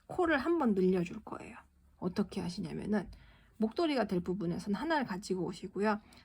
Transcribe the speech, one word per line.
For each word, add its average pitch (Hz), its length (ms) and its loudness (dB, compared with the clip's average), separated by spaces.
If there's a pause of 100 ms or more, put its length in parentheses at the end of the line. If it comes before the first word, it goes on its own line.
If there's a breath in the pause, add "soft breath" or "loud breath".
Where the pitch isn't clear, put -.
코를 330 300 2
한번 294 360 2
늘려줄 185 500 2
거예요. - 320 -12 (440)
어떻게 185 420 -2
하시냐면은 175 680 -4 (480 soft breath)
목도리가 240 500 2
될 180 120 0
부분에선 180 540 -2
하나를 277 320 0
가지고 185 400 -4
오시고요. 196 560 -2 (240 loud breath)